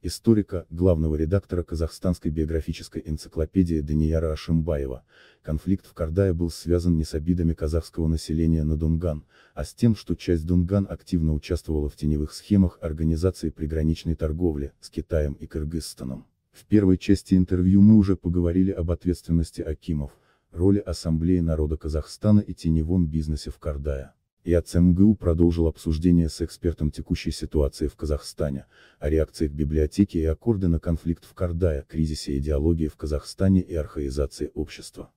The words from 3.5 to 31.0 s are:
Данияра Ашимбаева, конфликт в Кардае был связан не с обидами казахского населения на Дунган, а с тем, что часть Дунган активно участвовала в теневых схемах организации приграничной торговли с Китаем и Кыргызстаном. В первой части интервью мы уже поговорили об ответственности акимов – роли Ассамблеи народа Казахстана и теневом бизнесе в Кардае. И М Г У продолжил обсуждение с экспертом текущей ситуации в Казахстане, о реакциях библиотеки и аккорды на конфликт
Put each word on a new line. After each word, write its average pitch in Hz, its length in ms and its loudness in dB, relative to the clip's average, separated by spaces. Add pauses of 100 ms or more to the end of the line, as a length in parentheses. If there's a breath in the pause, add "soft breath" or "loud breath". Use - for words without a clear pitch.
Данияра 78 540 0
Ашимбаева, 76 720 -4 (380 soft breath)
конфликт 82 420 -4
в - 80 -20
Кардае 87 400 0
был 85 160 -2
связан 87 480 0
не 76 80 0
с - 80 -14
обидами 82 400 0
казахского 80 560 -2
населения 80 560 0
на 78 100 0
Дунган, 80 480 -2 (300 soft breath)
а 73 100 -8
с - 100 -10
тем, 117 220 2
что - 200 -6
часть 82 300 -2
Дунган 90 440 2
активно 80 440 -2
участвовала 76 540 -4
в 71 80 -10
теневых 76 380 -2
схемах 95 480 2
организации 80 680 -2
приграничной 80 680 -2
торговли 78 680 -4
с - 80 -20
Китаем 76 460 -2
и 71 120 -18
Кыргызстаном. 76 760 -8 (260)
В - 140 -20
первой 98 320 4
части - 380 2
интервью 92 460 4
мы 107 140 10
уже 98 220 6
поговорили 87 540 0
об 87 200 -4
ответственности 85 680 -2
акимов – 76 500 -6 (380)
роли 98 300 2
Ассамблеи 85 600 -2
народа 78 380 0
Казахстана 80 640 0
и 95 140 -6
теневом 82 520 0
бизнесе 76 460 -4
в - 80 -16
Кардае. 71 540 -8 (300)
И 85 100 0
М 87 420 4
Г 92 80 6
У 107 100 6
продолжил 85 540 2
обсуждение 82 640 2
с - 120 -10
экспертом 80 480 -4
текущей 78 420 -6
ситуации 73 560 -4
в - 80 -8
Казахстане, 73 680 -6 (320 soft breath)
о 76 120 -4
реакциях 78 420 0
библиотеки 78 680 0
и 78 60 -2
аккорды 92 460 0
на 82 100 2
конфликт 82 460 -4